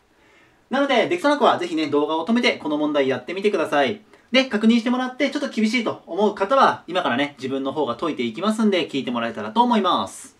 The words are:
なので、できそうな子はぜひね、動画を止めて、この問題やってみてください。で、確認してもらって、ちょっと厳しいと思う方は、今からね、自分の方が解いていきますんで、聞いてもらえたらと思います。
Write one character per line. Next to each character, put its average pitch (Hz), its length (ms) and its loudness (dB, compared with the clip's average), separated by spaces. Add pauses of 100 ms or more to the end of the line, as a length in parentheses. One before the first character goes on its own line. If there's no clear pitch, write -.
(680)
な 262 100 0
の 285 60 2
で、 240 240 2
で - 80 0
き - 60 -6
そ 285 40 2
う 294 40 4
な 190 80 0
子 233 60 4
は - 120 4
ぜ 175 100 -4
ひ 156 80 -6
ね、 156 120 0
動 143 180 2
画 160 120 0
を 165 100 -4
止 226 60 2
め 247 100 2
て、 - 160 0
こ 156 100 -6
の 151 80 0
問 151 160 0
題 139 140 2
や 127 100 0
っ - 80 -12
て 175 80 -8
み 196 80 -6
て 208 80 2
く 202 80 0
だ 151 100 -2
さ 143 160 2
い。 120 180 -2 (300)
で、 262 140 4
確 220 220 0
認 233 100 6
し 220 60 0
て 240 80 -2
も 254 80 -2
ら 254 80 -4
っ 247 100 -12
て、 285 140 0
ち 294 60 -4
ょ - 20 -6
っ - 20 -6
と 277 80 -4
厳 220 180 0
し 233 140 0
い - 20 -4
と - 220 -6
思 196 240 0
う - 60 -2
方 196 200 0
は、 226 300 4
今 175 160 -2
か 143 80 -2
ら 120 80 0
ね、 143 220 -2
自 127 100 -6
分 135 140 -4
の 135 80 -4
方 143 160 -2
が 117 80 -4
解 156 180 -4
い - 20 -10
て 131 60 -4
い 117 120 -2
き 165 100 -8
ま 214 100 0
す 226 100 0
ん 208 60 4
で、 170 180 0
聞 139 120 -6
い 117 60 -4
て 123 40 -4
も 120 120 -4
ら 117 60 -2
え 110 60 -8
た 110 80 -8
ら 107 80 -8
と 240 140 2
思 240 120 2
い 208 60 4
ま 147 260 0
す。 - 320 -20